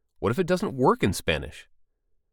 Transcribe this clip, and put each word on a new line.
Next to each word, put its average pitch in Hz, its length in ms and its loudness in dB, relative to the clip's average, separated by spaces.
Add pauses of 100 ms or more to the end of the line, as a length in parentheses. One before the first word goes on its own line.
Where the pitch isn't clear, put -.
(200)
What 98 100 2
if 127 80 -2
it 185 80 0
doesn't 180 300 -2
work 170 260 2
in 107 100 4
Spanish?" - 560 -4 (640)